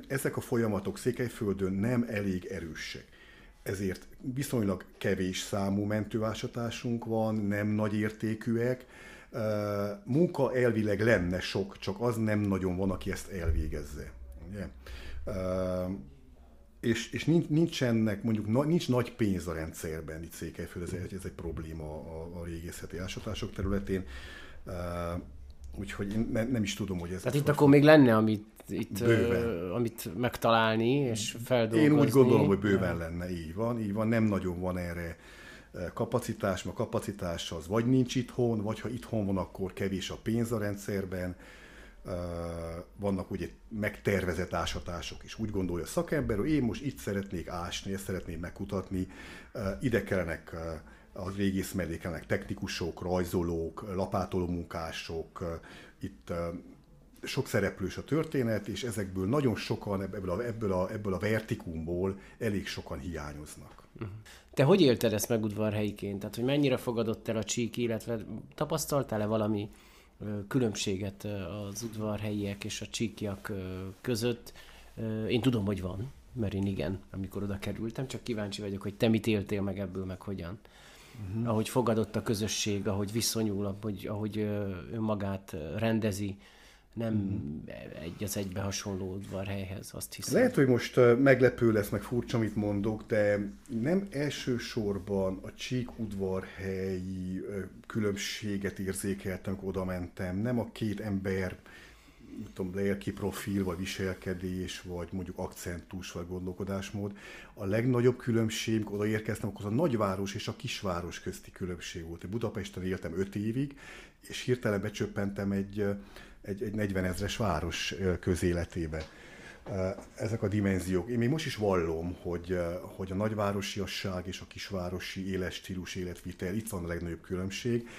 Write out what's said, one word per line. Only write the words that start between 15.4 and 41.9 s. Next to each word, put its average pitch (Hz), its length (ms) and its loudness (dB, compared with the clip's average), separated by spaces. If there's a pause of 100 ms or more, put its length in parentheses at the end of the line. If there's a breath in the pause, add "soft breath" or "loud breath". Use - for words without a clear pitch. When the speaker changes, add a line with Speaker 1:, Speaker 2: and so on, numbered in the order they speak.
Speaker 1:
és, - 320 0
és - 140 -4
nincs, 165 220 4
nincsenek, 120 760 2
mondjuk, 107 240 2
na-, 120 160 4
nincs 156 260 2
nagy 123 260 2
pénz 92 320 2
a 85 60 -2
rendszerben 80 680 -6
itt 80 80 -12
Székelyföld, 87 560 -8
ez 85 60 -4 (100)
egy, 90 100 -6
ez 92 120 -8
egy 92 60 -6
probléma 80 520 -6 (100)
a, 80 480 -10
a - 40 -8
régészeti 82 520 -8
ásatások 98 560 -6
területén. 95 520 0 (600 loud breath)
Ö, - 60 -8 (1040)
úgyhogy 101 360 -4
én 113 200 2
ne-, 113 100 2
nem 120 200 2
is 98 100 -2
tudom, 92 260 -2
hogy 85 120 -6
ez 92 60 -4
Speaker 2:
Tehát 127 160 0
Speaker 1:
most 143 140 2
Speaker 2:
itt 147 60 6
akkor 143 160 10
még 143 140 12
lenne, 147 320 12
amit 110 300 4 (240)
itt, 101 300 -4
Speaker 1:
Bőven. 101 420 6
Speaker 2:
ö, 90 320 -2
amit 113 440 -2
megtalálni 113 800 4
és 120 480 0
feldolgozni. 120 500 6
Speaker 1:
Én 147 60 8
úgy 139 100 8
gondolom, 117 380 10
hogy 98 120 6
bőven 95 340 4
Speaker 2:
Ja. 85 40 -2
Speaker 1:
lenne, 85 340 -4
így 82 240 -6
van, 117 240 0
így 104 140 -2
van. 110 140 2
Nem 113 160 4
nagyon 92 360 2
van 90 180 0
erre, 85 400 -4 (540 loud breath)
ö, 90 220 -6
kapacitás, 110 680 0
mert 90 140 -6
kapacitás 98 760 -4
az 80 160 -6
vagy 113 180 2
nincs 127 300 4
itthon, 120 460 0
vagy 107 180 -4
ha - 100 -6
itthon 117 360 -2
van, 98 120 2
akkor 90 360 -4
kevés 98 360 -2
a 87 140 -6
pénz 113 280 0
a 117 60 0
rendszerben. 98 800 -2 (720 loud breath)